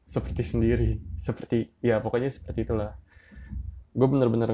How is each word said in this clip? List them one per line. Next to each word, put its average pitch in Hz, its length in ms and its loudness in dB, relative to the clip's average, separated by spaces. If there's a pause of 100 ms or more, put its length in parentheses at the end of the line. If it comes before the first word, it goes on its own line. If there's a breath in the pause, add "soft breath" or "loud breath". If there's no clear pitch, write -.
Seperti - 400 -4
sendiri. 117 560 2 (160)
Seperti, - 640 -4
ya 110 240 2
pokoknya 120 240 0
seperti - 400 -4
itulah. 107 320 -4 (920 loud breath)
Gue 123 160 4
bener-bener 120 480 4